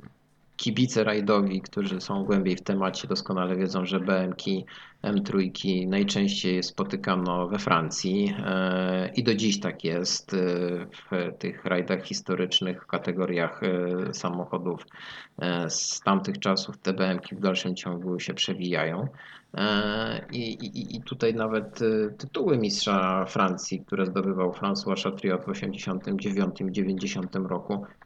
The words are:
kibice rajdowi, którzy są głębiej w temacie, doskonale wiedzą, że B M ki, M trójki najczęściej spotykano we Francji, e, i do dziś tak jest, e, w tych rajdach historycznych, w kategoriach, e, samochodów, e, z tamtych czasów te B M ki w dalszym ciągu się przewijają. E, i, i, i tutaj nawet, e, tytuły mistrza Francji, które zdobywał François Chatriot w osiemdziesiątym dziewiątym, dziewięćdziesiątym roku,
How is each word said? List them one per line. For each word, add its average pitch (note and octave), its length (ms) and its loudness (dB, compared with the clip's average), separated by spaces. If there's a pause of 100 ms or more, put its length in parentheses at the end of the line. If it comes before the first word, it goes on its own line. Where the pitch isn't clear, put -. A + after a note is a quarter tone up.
(600)
kibice A2+ 420 2
rajdowi, G2+ 580 4
którzy F#2+ 400 -4
są G2 220 -2
głębiej F#2+ 320 4
w - 60 -6
temacie, F#2+ 460 -2
doskonale F#2 480 0
wiedzą, F#2 300 0
że F#2+ 140 0
B F#2 200 2
M F#2 140 0
ki, F#2+ 320 -2 (360)
M G#2 220 2
trójki F#2 640 0
najczęściej G2 760 2
spotykano F#2 840 0
we G2+ 120 -2
Francji, F#2+ 760 2 (100)
e, F#2 680 0
i B2 80 2
do A#2 120 4
dziś G2+ 240 2
tak F2+ 240 -4
jest, F2 500 -2
e, F#2+ 40 0 (480)
w - 540 -4
tych - 260 -6
rajdach F#2 380 0
historycznych, F#2 800 -2
w - 40 -20
kategoriach, F2 760 -2
e, F2+ 500 0
samochodów, F2+ 720 -4 (540)
e, F2 300 0
z - 300 -4
tamtych G2 400 4
czasów F#2+ 380 0
te F#2+ 160 0
B F#2 140 2
M F2+ 120 2
ki - 160 -10
w - 40 -8
dalszym F#2 360 2
ciągu F2+ 440 -4
się - 140 -4
przewijają. F2 720 0 (460)
E, G#2+ 800 0
i, A2+ 220 -4
i, G#2 420 -8
i B2+ 60 -8
tutaj A#2 320 0
nawet, A2 480 -2
e, A2 360 4
tytuły C#3+ 400 2
mistrza F#2+ 680 4
Francji, F#2 600 2
które F#2+ 200 0
zdobywał F#2 460 2
François G2 520 0
Chatriot F#2 420 0
w G2+ 40 -4
osiemdziesiątym G2 680 -4
dziewiątym, F#2+ 540 0
dziewięćdziesiątym F#2+ 720 -2
roku, F#2+ 400 -4 (200)